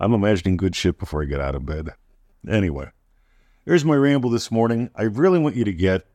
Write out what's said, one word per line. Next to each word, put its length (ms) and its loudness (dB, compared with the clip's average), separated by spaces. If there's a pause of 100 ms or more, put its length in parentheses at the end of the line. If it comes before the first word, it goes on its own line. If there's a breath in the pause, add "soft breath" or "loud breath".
I'm 140 2
imagining 420 2
good 180 0
shit 240 0
before 220 -6
I 60 -4
get 160 -4
out 120 -4
of 120 -8
bed. 240 -8 (580)
Anyway, 420 -2 (760)
there's 180 2
my 120 2
ramble 340 2
this 200 -2
morning. 440 0
I 80 -6
really 360 2
want 180 0
you 80 0
to 100 -2
get 400 0